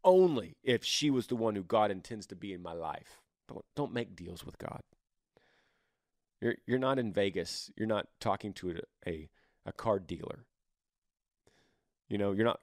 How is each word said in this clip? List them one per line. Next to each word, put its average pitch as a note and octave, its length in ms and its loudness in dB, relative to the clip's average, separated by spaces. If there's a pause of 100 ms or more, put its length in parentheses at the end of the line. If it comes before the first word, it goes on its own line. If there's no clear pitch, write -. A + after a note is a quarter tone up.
only F3+ 640 6
if A#2+ 200 4
she - 240 0
was B2+ 200 2
the B2 80 0
one A2 180 0
who G2 80 -4
God G#2+ 300 4
intends F#2+ 360 -10
to F#2+ 80 -14
be G2 160 -10
in F2+ 100 -10
my E2+ 100 -10
life. E2 500 -10 (260)
Don't, - 160 -14 (120)
don't C#3+ 160 -4
make A#2+ 240 -6
deals F2 280 -14
with - 140 -16
God. - 220 -10 (1600)
You're, A2+ 160 0 (100)
you're A#2+ 120 0
not C3 200 2
in A2 160 -2
Vegas. G2 600 0
You're A2 120 -2
not G#2 200 0 (120)
talking G2+ 340 -2
to F#2 160 -6
a, - 380 -10
a, D#2+ 200 -8 (360)
a - 80 -8
card G2 340 0
dealer. - 380 -10 (1700)
You G2+ 80 0
know, G2+ 140 2
you're G#2 120 2
not, A#2 180 2